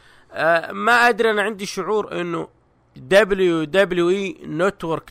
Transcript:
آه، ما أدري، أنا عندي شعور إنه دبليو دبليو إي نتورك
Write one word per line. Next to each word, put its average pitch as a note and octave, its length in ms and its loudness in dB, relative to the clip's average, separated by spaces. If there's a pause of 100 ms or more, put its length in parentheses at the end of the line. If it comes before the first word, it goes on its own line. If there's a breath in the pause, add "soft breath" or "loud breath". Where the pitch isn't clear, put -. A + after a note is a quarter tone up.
(320 soft breath)
آه، D#3+ 400 0
ما G#3 220 0
أدري، A#3 380 4
أنا G#3+ 100 0
عندي G3+ 240 -6
شعور F#3+ 560 -4
إنه E3+ 260 -6 (480)
دبليو F3+ 680 2
دبليو F3 460 0
إي G3 360 -4
نتورك D#3+ 640 -4